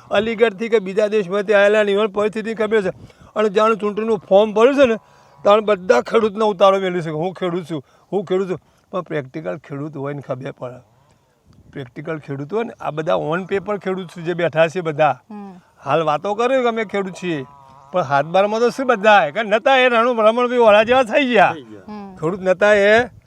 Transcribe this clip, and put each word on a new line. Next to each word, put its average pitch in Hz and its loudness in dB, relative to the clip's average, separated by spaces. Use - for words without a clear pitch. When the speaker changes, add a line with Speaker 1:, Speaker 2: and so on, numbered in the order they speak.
Speaker 1:
અલીગઢથી 220 0
કે 220 2
બીજા 196 -2
દેશમાંથી 202 -2
આવેલા 208 4
નહીં, 202 0
એમને 208 2
પરિસ્થિતિ 208 -4
ખબર 214 0
છે. 185 -4
અને 214 0
જાણે 214 2
ચૂંટણીનું 208 -2
ફોર્મ 202 4
ભર્યું 233 4
છે 277 6
ને, 226 2
ત્યારે 208 6
બધા 208 2
ખેડૂતનો 220 0
ઉતારો 196 4
મેળવી 180 -2
છે 156 -8
કે 160 -6
"હું 175 -4
ખેડૂત 180 -6
છું, 151 -6
હું 190 -4
ખેડૂત 185 -2
છું." 175 -6
પણ 185 -4
પ્રેક્ટિકલ 160 -8
ખેડૂત 147 -12
હોય 139 -8
ને 143 -10
ખબર 131 -10
પડે. 123 -14
પ્રેક્ટિકલ 151 -12
ખેડૂત 143 -10
હોય 226 -4
ને, 233 -8
આ 156 -6
બધા 156 -4
on 165 -2
paper 196 -4
ખેડૂત 185 -6
છે 175 -16
જે 170 -4
બેઠા 165 2
છે 180 -6
બધા. 151 0
Speaker 2:
હમ. 202 -16
Speaker 1:
હાલ 147 0
વાતો 156 -2
કરે 247 0
કે 240 0
અમે 226 -2
ખેડૂત 190 -6
છીએ, 156 -4
પણ 180 0
હાથ 139 0
બારમાં 202 0
તો 240 2
શું 262 -4
બધા 202 4
કે 180 -6
નતા 233 2
એ 254 4
રણુ 240 2
રમણભાઈ 233 2
વાળા 220 4
જેવા 247 2
થઈ 247 0
ગયા. 175 4
Speaker 3:
થઈ 151 -14
ગયા. 107 -20
Speaker 2:
હમ. 202 -14
Speaker 1:
ખેડૂત 180 -6
નતા 185 2
એ 214 4